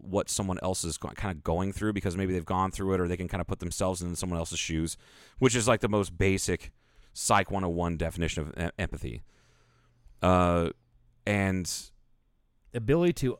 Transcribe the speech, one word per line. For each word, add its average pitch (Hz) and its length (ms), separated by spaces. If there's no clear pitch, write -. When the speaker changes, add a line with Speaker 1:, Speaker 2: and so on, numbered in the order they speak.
Speaker 1:
what 95 280
someone 95 340
else 92 220
is 82 140
go-, - 180
kinda 95 200
going 87 360
through 107 220
because 92 220
maybe 95 160
they've 87 120
gone 92 260
through 95 240
it, 90 60
or 87 80
they 90 80
can 90 120
kinda 92 160
put - 160
themselves 90 420
in 87 120
someone 87 240
else's 82 200
shoes, 80 380
which 127 180
is, 113 100
like, 120 140
the 117 80
most 101 300
basic 95 520
Psych - 360
one 98 140
oh 90 60
one 85 260
definition 82 460
of 80 240
e-, - 120
empathy. - 440
Uh, 87 480
and 95 640
Speaker 2:
Ability 151 400
to, - 260